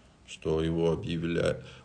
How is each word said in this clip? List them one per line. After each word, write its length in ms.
что 360
его 300
объявляют, 720